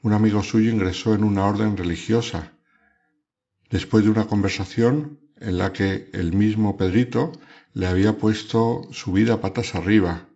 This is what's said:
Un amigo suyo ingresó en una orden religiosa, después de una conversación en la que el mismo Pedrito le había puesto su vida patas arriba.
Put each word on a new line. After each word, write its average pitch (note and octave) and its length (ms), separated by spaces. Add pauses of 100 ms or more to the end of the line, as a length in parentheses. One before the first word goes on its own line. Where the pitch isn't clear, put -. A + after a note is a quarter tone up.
Un G#2+ 120
amigo G#2 280
suyo A2 300
ingresó G2+ 420
en G#2 100
una G2+ 220
orden G#2 320
religiosa, F2 760 (1160)
después G#2 340
de G#2+ 60
una G#2+ 160
conversación A2+ 920 (180)
en F2+ 200
la F#2 160
que G2 400
el F2 200
mismo G#2 440
Pedrito A#2+ 560 (400)
le F#2 140
había G2 300
puesto A2+ 760
su - 200
vida A2 300
patas A2 340
arriba. F2+ 600